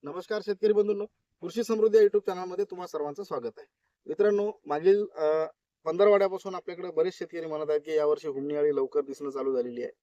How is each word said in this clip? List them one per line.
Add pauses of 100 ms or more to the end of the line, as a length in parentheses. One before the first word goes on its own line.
नमस्कार
शेतकरी
बंधूंनो, (360)
कृषी
समृद्धी
या
YouTube
चॅनलमध्ये
तुम्हा
सर्वांचं
स्वागत
आहे. (420)
मित्रांनो, (140)
मागील, (100)
अ, (400)
पंधरवड्यापासून
आपल्याकडे
बरेच
शेतकरी
म्हणत
आहेत
की
यावर्षी
हुमणी
अळी
लवकर
दिसणं
चालू
झालेली
आहे. (120)